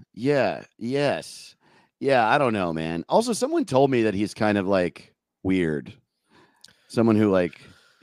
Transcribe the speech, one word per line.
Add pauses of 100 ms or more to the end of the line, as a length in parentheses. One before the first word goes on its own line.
(120)
Yeah. (140)
Yes. (420)
Yeah,
I
don't
know,
man.
Also,
someone
told
me
that
he's
kind
of,
like, (300)
weird. (960)
Someone
who,
like, (420)